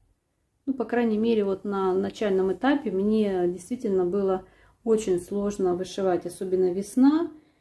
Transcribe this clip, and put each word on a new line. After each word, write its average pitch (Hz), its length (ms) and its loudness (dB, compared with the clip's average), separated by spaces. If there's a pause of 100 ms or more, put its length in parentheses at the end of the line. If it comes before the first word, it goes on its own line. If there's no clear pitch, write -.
(640)
Ну, 269 80 -2
по 247 120 -2
крайней 226 340 0
мере, 220 260 2
вот 190 200 -4
на 190 280 0
начальном 190 580 0
этапе 269 400 0
мне 196 560 2
действительно 185 580 -2
было 190 400 0 (380)
очень 214 380 2
сложно 202 540 -2
вышивать, 185 500 -2
особенно 185 480 0
весна. 269 580 2 (300)